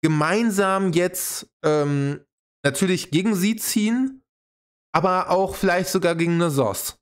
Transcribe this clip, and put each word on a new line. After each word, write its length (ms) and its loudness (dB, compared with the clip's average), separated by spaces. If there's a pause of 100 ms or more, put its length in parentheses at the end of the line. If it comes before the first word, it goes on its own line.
gemeinsam 880 2
jetzt, 580 -2 (140)
ähm, 560 0 (460)
natürlich 460 0
gegen 220 2
sie 220 0
ziehen, 720 -2 (680)
aber 360 0
auch 260 0
vielleicht 340 0
sogar 260 0
gegen 180 0
eine 160 2
Sos. 520 -2